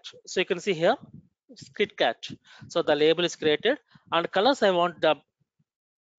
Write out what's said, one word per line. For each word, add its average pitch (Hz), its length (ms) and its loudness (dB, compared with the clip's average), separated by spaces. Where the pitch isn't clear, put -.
So - 160 -4
you 175 40 0
can 175 140 -4
see 196 140 -4
here, 170 240 0
skit - 400 -8
cat. 131 220 -2
So 170 140 -4
the 151 140 2
label 160 280 2
is 165 140 -4
created, 160 400 0
and 170 180 -2
colors 233 340 0
I 196 80 4
want 175 280 0
the, 156 160 2